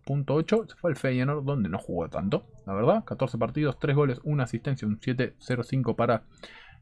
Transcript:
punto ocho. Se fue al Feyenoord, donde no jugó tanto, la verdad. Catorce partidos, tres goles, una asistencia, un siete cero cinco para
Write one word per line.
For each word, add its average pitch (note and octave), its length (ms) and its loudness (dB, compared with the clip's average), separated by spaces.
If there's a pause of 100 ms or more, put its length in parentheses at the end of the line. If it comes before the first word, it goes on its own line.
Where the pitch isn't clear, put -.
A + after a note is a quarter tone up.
punto C#3 300 0
ocho. F3+ 340 2
Se - 80 -20
fue F3 140 0
al C3+ 60 -2
Feyenoord, C3+ 480 0
donde A2 260 0
no F#2+ 80 -2
jugó F2 320 -4
tanto, G2 360 -2 (200)
la G2 80 -4
verdad. D#3 320 4
Catorce - 320 -2
partidos, C3 400 0
tres C#3+ 180 2
goles, C3+ 260 2
una D3 220 0
asistencia, A#2 420 -4
un G#2+ 140 0
siete B2 380 0
cero B2 240 -4
cinco A2+ 340 0
para A#2 280 2 (580)